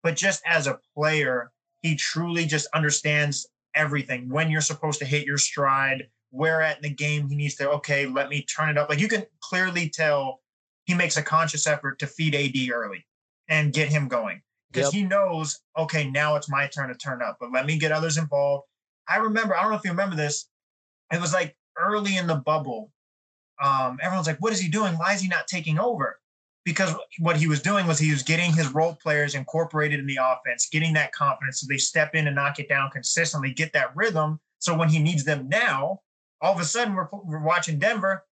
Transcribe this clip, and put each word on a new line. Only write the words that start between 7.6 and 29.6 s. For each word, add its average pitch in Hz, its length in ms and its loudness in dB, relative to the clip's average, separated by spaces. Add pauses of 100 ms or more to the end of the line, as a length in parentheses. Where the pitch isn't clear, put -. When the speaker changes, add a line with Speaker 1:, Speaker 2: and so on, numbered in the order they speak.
Speaker 1:
okay, 143 340 0
let 135 220 -2
me 143 140 -4
turn - 280 -2
it 147 80 2
up. 147 120 2
Like, 151 100 0
you 208 80 2
can 208 180 0 (160)
clearly 180 460 -2
tell 147 540 0 (420)
he 180 100 0
makes 175 220 2
a 151 80 0
conscious 156 440 0
effort 139 320 -2
to 135 80 -6
feed 156 280 -2
A 143 140 0
D 127 240 -2
early 101 320 -6 (440)
and 151 240 2
get 151 160 0
him 147 180 2
going. 110 340 -4 (320)
'Cause 135 120 2
Speaker 2:
Yep. 143 80 2
Speaker 1:
he 202 100 0
knows, 185 560 0 (180)
okay, 156 320 0
now 151 260 2
it's 147 140 -4
my 143 180 0
turn 135 220 -6
to 123 60 -10
turn 127 260 -8
up, 107 180 -6
but 120 120 -10
let 131 140 0
me 156 120 0
get 151 140 2
others 156 260 0
involved. 143 480 0 (420)
I 180 100 2
remember, 214 380 2
I 170 60 2
don't 214 100 2
know 214 60 0
if - 60 -8
you 185 80 -2
remember 185 240 0
this, 147 340 -2 (640)
it 170 100 0
was, 165 120 -2
like, 175 220 0 (220)
early 202 400 0
in 175 100 0
the 165 80 2
bubble. 131 560 -2 (680)
Um, 135 400 2
everyone's 185 260 0
like, 156 120 -2
"What 220 140 0
is 185 60 0
he 180 100 -2
doing? 185 280 0
Why 180 160 2
is 190 80 0
he 190 60 -2
not 170 200 0
taking 160 320 -2
over?" 190 400 -2 (460)
Because 175 300 0 (240)
what 170 160 2
he 156 120 4
was 147 140 2
doing 196 260 2
was 151 120 2
he 156 120 4
was 139 120 0
getting 165 300 2
his 156 160 4
role 160 260 2
players 147 400 0
incorporated 151 640 -2